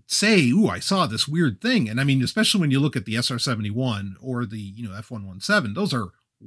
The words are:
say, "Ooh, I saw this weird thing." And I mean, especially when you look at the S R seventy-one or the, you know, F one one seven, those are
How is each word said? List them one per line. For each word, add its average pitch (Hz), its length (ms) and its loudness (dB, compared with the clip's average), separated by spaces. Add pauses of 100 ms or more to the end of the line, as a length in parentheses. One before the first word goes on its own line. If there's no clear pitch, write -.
say, 196 440 4
"Ooh, 185 180 4
I 90 120 -2
saw - 260 0
this 107 200 -4
weird 147 340 0
thing." 220 280 2
And 113 120 -2
I 135 40 2
mean, 135 180 4
especially 214 380 2
when 151 100 2
you 131 100 4
look 147 160 0
at 104 80 -4
the 110 120 -4
S 120 140 -2
R 120 80 -4
seventy-one 107 840 -2
or 120 240 -6
the, 110 140 -10
you 101 280 -12
know, 95 80 -10
F 104 160 -14
one 104 160 -12
one 95 140 -14
seven, 156 340 0
those 180 200 -2
are 107 140 -2 (380)